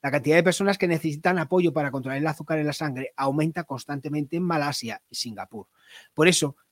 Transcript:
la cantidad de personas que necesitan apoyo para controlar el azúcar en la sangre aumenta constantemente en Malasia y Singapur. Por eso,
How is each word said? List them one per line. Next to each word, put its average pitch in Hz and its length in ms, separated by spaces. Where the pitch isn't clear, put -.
la 139 80
cantidad 147 240
de 170 80
personas 190 360
que 185 100
necesitan 165 500
apoyo 175 340
para 143 200
controlar 135 260
el 151 80
azúcar 156 320
en 151 80
la 147 60
sangre 143 440
aumenta 156 460
constantemente 143 760
en 175 60
Malasia 143 680
y - 60
Singapur. 101 540
Por 156 140
eso, 156 300